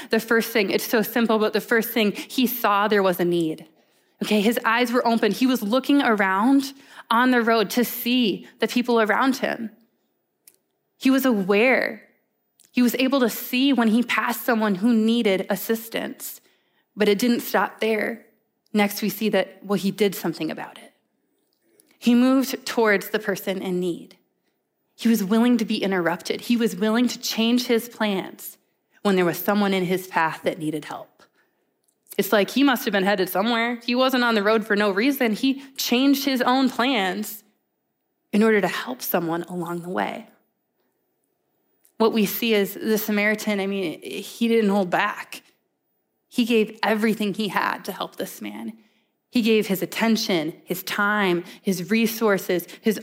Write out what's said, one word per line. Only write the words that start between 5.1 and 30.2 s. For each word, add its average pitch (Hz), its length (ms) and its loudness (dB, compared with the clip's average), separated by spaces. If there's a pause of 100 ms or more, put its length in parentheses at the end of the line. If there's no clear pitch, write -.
He 247 160 2
was 247 160 0
looking 262 380 2
around 226 720 2 (360)
on 247 220 4
the 247 100 4
road 226 300 2
to 247 120 2
see 233 640 -2 (120)
the 226 80 0
people 233 340 0
around 226 360 2
him. 220 340 -6 (1300)
He - 120 2
was 262 160 4
aware. 214 800 2 (680)
He 247 100 0
was 240 140 2
able 262 260 2
to 233 80 2
see 262 440 -2
when 233 140 2
he 226 160 2
passed 233 420 -4
someone 220 300 0
who 226 180 2
needed 214 560 2
assistance, - 920 -6 (560)
but 202 140 2
it 202 80 4
didn't 233 240 2
stop - 380 -2
there. 220 460 -2 (480)
Next, 202 280 0
we 208 80 -2
see 214 200 -2
that, 196 340 0
well, 196 140 0
he 190 140 0
did 202 240 0
something 160 360 -6
about 151 260 -12
it. - 160 -20 (1040)
He 240 180 2
moved 262 500 2
towards 208 440 2
the 214 100 -2
person 190 420 -4
in 180 180 -2
need. 180 380 -6 (800)
He - 140 0
was 208 140 2
willing 226 340 4
to 214 80 -2
be 214 180 -2
interrupted. 180 580 -2
He 240 160 0
was 220 180 0
willing 220 320 0
to - 120 -8
change 233 460 -2
his 233 240 0
plans - 680 -6 (440)
when 202 140 2
there 180 100 2
was 165 140 -2
someone 202 340 0
in 190 120 0
his 185 220 -2
path 160 360 -2